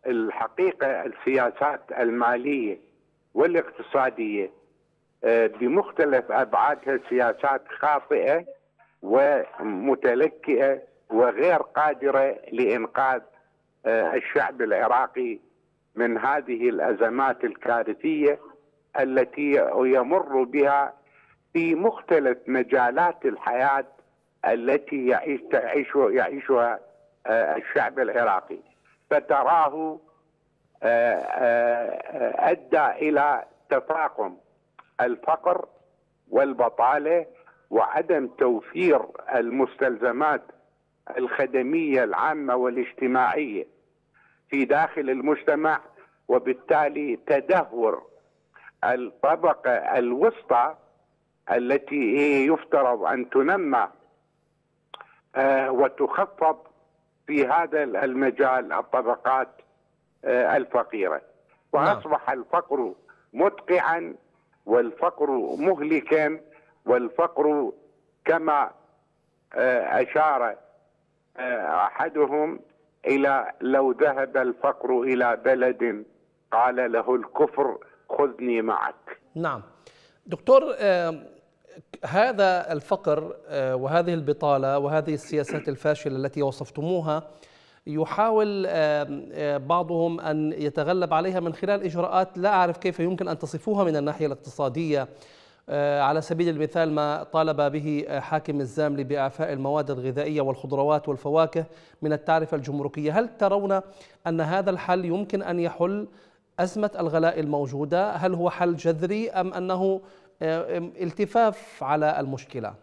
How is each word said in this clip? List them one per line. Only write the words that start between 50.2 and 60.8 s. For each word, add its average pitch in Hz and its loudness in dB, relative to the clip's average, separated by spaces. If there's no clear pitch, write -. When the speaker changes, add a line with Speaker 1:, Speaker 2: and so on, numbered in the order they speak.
Speaker 1:
التي 127 0
هي 143 4
يفترض 135 2
أن 120 -2
تنمى، 135 2
آه، 135 2
وتخفض 147 0
في 143 2
هذا 156 0
المجال 131 0
الطبقات، 120 0
آه، 113 2
الفقيرة، 107 -2